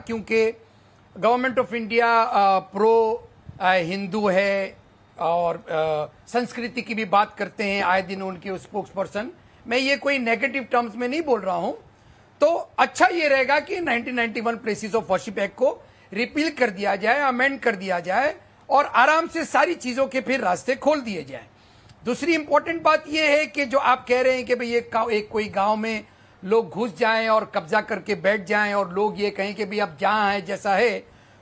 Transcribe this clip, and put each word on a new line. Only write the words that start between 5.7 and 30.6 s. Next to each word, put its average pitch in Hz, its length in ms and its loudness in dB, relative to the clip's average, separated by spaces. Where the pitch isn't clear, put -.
संस्कृति 240 540 -4
की 233 120 -8
भी 220 100 -4
बात 202 300 2
करते 208 300 -6
हैं 202 180 0
आए 185 200 2
दिन 190 200 -8
उनके 185 360 -8
स्पोक्सपर्सन। 196 720 -8
मैं 233 120 0
ये 269 180 0
कोई 277 220 0
नेगेटिव 233 540 -2
टर्म्स 240 240 0
में 247 120 -4
नहीं 302 140 -2
बोल 254 180 0
रहा 185 160 -2
हूं, 185 160 -2
तो 330 380 2
अच्छा 262 280 4
ये 339 220 2
रहेगा 269 320 2
कि 359 200 -4
नाइनटीन 247 340 -2
नाइंटी 233 260 -2
वन 226 160 -2
Places 214 340 -6
of 220 120 0
Worship 185 320 -2
Act 202 200 -4
को 277 280 0
रिपील 247 380 -2
कर 254 200 0
दिया 202 260 -2
जाए, 220 240 2
अमेंड 269 400 0
कर 226 160 0
दिया 185 240 -4
जाए 202 360 0
और 277 140 6
आराम 302 440 4
से 320 160 -4
सारी 302 300 2
चीजों 254 320 -2
के 262 140 -4
फिर 262 200 -2
रास्ते 190 360 -2
खोल 285 240 2
दिए 196 240 -8
जाएं। 127 200 -14
दूसरी 285 300 0
इंपॉर्टेंट 311 480 0
बात 311 260 4
ये 302 300 2
है 311 80 0
कि 285 180 -4
जो 254 140 0
आप 247 300 2
कह 247 120 2
रहे 254 160 2
हैं 254 80 -4
कि 247 100 -2
भाई 240 120 -2
ये 233 140 0
का-, 233 300 -2
एक 214 220 -2
कोई 214 160 -2
गांव 202 280 0
में 220 280 -4
लोग 208 260 2
घुस 196 280 -6
जाएं 226 300 2
और 214 160 2
कब्जा 202 260 0
करके 208 340 -4
बैठ 190 300 0
जाएं 208 300 0
और 190 180 -2
लोग 196 280 -2
ये 202 100 0
कहें 202 240 -4
कि 208 100 -6
भाई 202 140 -6
अब 180 220 -2
जहां 202 320 2
है 202 100 -2
जैसा 196 320 -2